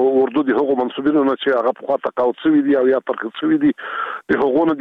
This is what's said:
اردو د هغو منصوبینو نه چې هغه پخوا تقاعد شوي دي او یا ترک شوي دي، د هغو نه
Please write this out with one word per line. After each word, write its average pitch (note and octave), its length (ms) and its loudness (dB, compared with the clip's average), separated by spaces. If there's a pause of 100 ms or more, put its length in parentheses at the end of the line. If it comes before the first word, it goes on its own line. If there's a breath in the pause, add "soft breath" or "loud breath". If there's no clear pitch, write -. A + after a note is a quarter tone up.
(240)
اردو C3 240 -2
د A#2 140 2
هغو C3+ 200 0
منصوبینو C#3 460 0
نه C3 140 0
چې - 60 -4 (120)
هغه A#2 180 -2
پخوا C#3 300 -4
تقاعد B2 400 -2
شوي D3 180 4
دي C#3+ 160 2
او B2+ 40 2 (100)
یا A#2+ 160 -4
ترک - 100 -10 (180)
شوي D#3 280 0
دي، - 80 0 (560 loud breath)
د C3 100 0
هغو C#3 300 0
نه - 80 -2